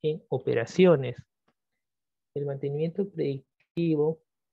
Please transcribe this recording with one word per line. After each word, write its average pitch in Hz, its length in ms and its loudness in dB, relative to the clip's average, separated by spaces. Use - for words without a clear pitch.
en 156 280 -4
operaciones. 127 880 2
El 143 120 -6
mantenimiento 147 640 -4
predictivo 156 1120 -2